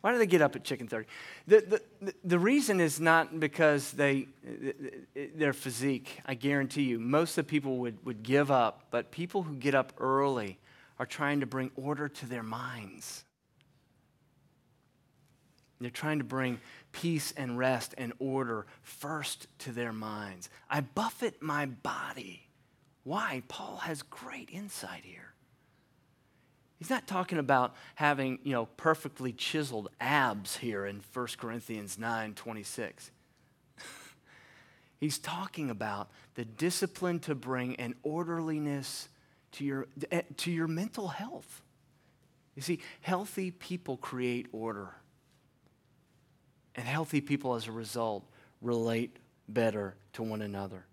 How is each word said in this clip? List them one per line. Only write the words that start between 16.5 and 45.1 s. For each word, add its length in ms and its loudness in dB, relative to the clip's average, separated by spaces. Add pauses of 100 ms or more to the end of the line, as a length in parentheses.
peace 460 -2
and 180 -4
rest 440 2
and 180 -4
order 480 -2 (160)
first 640 -8 (140)
to 120 -8
their 220 -4
minds. 560 -8 (200)
"I 120 2
buffet 600 -2
my 240 -2
body." 840 -8 (560)
Why? 440 -4
Paul 300 -12
has 240 -6
great 500 -14
insight 520 -10
here. 300 -20 (1500)
He's 100 -12
not 180 0
talking 300 0
about 380 4 (200)
having, 480 2
you 80 -2
know, 140 2
perfectly 680 0
chiseled 580 -4 (120)
abs 560 2
here 280 -2
in 160 -6
First 360 -6
Corinthians 600 -8
nine 340 -2
twenty-six. 800 -8 (680)
<laughs> 1200 -20
He's 200 -2
talking 500 -6
about 400 -4 (240)
the 100 -6
discipline 760 0
to 160 -2
bring 400 -2
an 260 -6
orderliness 1080 -2 (440)
to 100 -8
your, 240 -2 (240)
eh, 120 0 (140)
to 140 -2
your 160 0
mental 400 -4
health. 540 -10 (920)
You 80 -10
see, 160 -2 (220)
healthy 500 -2
people 460 -8
create 540 -2
order. 440 -6 (1800)